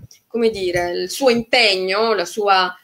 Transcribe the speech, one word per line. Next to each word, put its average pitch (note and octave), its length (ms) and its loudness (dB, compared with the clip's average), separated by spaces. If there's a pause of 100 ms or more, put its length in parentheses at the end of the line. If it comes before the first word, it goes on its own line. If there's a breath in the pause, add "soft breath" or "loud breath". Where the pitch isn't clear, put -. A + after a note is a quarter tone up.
(280 soft breath)
come A3+ 220 -2
dire, F3+ 420 -2
il F#3 180 -6
suo C4+ 200 0
impegno, A3 840 2
la F3+ 120 -2
sua F#3+ 580 0